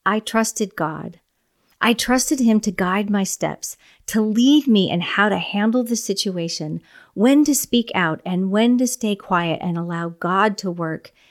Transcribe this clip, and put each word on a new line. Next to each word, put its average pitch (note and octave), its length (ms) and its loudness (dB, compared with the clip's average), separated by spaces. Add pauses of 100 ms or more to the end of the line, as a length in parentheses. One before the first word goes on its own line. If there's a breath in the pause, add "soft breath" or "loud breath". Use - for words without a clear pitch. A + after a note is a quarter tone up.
I G#3+ 140 0
trusted A3 540 -4
God. D#3 460 -8 (640)
I A#3 100 4
trusted B3+ 480 0
him A3 200 4
to G#3 100 -4
guide G3 400 -2
my G3+ 140 0
steps, - 520 -6 (300 soft breath)
to G#3+ 160 0
lead B3 440 4
me G#3 240 4
in F3 120 0
how G3+ 260 0
to G3 80 0
handle A3 480 0
the A#3 120 -2
situation, E3+ 840 -4 (320 soft breath)
when C4+ 320 4
to D4 100 2
speak A#3+ 400 0
out, D#3+ 300 0
and F#3 260 -2
when A#3 280 4
to B3+ 80 2
stay G#3+ 280 -2
quiet E3+ 460 -2
and E3+ 160 -4
allow E3+ 320 -4
God F#3+ 500 0
to F#3+ 120 -4
work E3+ 420 -6 (180 soft breath)